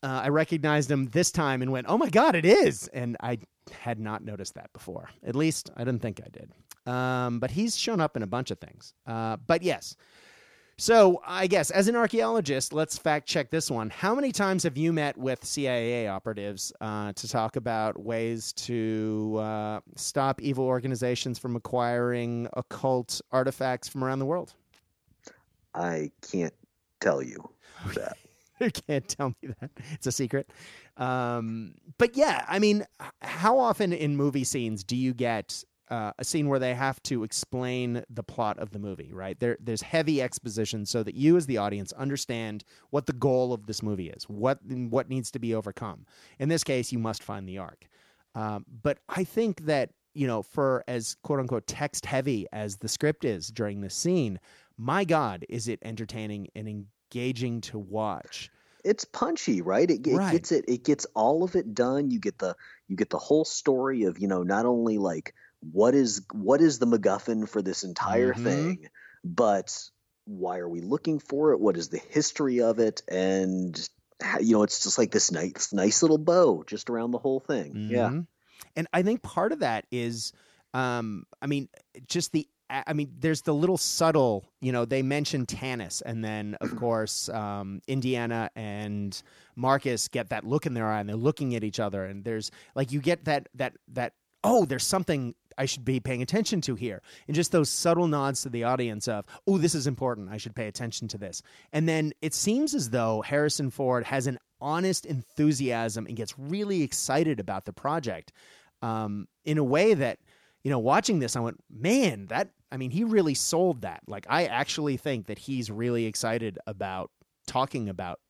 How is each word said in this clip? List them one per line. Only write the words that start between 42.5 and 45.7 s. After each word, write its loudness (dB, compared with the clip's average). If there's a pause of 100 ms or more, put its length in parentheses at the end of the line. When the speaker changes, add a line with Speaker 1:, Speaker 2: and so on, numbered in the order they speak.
Speaker 1:
what 0
the -2
goal 2
of -6
this -6
movie -4
is, -14
what, 0
what -2
needs -6
to -6
be -2
overcome. -6 (320)